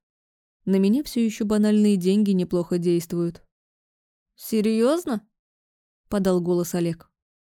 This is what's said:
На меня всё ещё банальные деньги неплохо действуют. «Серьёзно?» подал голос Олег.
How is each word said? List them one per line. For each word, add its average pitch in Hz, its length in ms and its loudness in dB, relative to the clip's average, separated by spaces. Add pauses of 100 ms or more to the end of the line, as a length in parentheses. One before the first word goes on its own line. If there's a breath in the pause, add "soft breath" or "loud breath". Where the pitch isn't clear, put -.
(640)
На 190 140 2
меня 208 240 2
всё 240 200 -4
ещё 220 220 -4
банальные 208 500 2
деньги 196 360 2
неплохо 180 480 -2
действуют. 170 640 -4 (880)
«Серьёзно?» 226 960 -2 (840)
подал 185 320 0
голос 175 320 -2
Олег. 170 380 -6 (480)